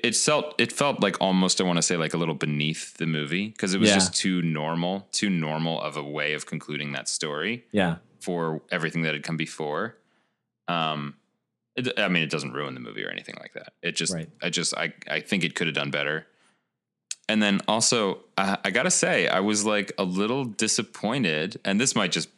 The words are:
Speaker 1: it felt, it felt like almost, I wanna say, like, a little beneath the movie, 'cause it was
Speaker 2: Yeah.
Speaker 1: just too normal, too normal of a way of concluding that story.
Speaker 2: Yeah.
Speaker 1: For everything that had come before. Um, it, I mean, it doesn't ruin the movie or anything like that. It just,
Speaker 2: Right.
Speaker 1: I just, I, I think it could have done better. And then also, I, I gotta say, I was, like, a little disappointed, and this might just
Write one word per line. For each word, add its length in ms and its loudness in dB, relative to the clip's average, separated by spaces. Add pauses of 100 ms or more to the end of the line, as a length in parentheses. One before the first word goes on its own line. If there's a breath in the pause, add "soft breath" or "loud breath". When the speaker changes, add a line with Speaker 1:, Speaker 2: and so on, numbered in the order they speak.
Speaker 1:
it 120 2
felt, 420 2
it 140 4
felt 300 0
like 180 4
almost, 400 4
I 40 2
wanna 180 2
say, 140 2
like, 180 0
a 20 0
little 180 0
beneath 640 -2
the 100 -4
movie, 440 -2
'cause 240 -2
it 60 2
was 100 6
Speaker 2:
Yeah. 60 8
Speaker 1:
just 180 2
too 280 0
normal, 680 -2
too 180 0
normal 500 0
of 160 -4
a 60 -4
way 320 -2
of 120 -6
concluding 460 -6
that 160 -8
story. 640 -4
Speaker 2:
Yeah. 240 2 (280)
Speaker 1:
For 460 -2
everything 320 0
that 120 0
had 80 -6
come 140 -4
before. 600 -4 (720)
Um, 460 -2 (600)
it, 220 -2
I 100 2
mean, 140 4
it 80 -2
doesn't 220 -4
ruin 220 -6
the 60 -12
movie 240 -10
or 60 -8
anything 300 -12
like 140 -18
that. 180 -16 (100)
It 140 -2
just, 180 0
Speaker 2:
Right. 140 -6 (140)
Speaker 1:
I 80 0
just, 260 -2
I, 160 -2 (180)
I 100 -2
think 240 0
it 100 -2
could 120 -2
have 80 -2
done 160 -2
better. 360 -2 (1040)
And 140 4
then 240 4
also, 540 2 (160)
I, 280 2
I 60 2
gotta 200 2
say, 380 2
I 120 2
was, 240 2
like, 340 2
a 60 2
little 400 0
disappointed, 1200 -2
and 160 2
this 160 4
might 160 2
just 260 -2